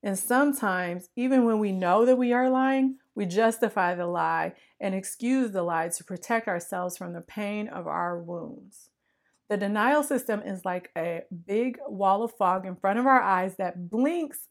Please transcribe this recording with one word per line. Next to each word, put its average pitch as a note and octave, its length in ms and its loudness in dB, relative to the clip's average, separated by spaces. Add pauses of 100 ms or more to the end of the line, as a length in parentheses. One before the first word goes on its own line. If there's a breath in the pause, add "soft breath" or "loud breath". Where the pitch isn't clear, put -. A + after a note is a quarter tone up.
And G3 140 -2
sometimes, G3 960 0
even B3+ 300 4
when A3+ 140 2
we G#3 120 0
know F#3 340 4
that B3+ 120 6
we A#3+ 160 2
are B3+ 160 4
lying, C4 480 2 (180)
we G3+ 100 -2
justify G3+ 720 2
the F3 100 -4
lie E3 480 -2 (260 soft breath)
and F#3+ 140 -2
excuse A#3+ 580 -2
the F#3 120 -2
lie E3+ 260 -2
to - 140 -8
protect A3+ 440 -4
ourselves F3+ 480 -4
from F3 180 -12
the E3+ 80 -12
pain G#3 460 -8
of E3+ 200 -10
our F3 320 -4
wounds. E3+ 720 -14 (580)
The G#3 80 0
denial G#3+ 460 2
system A#3 380 -2
is F#3+ 220 -8
like F3+ 320 -6
a E3+ 280 -4 (240)
big A#3+ 400 -2
wall G3 340 2
of A3+ 120 -4
fog F#3+ 320 0
in F#3 100 -8
front G3 240 0
of B3+ 80 2
our C4 140 8
eyes F#3 340 0
that F3+ 340 -6
blinks D4 600 -2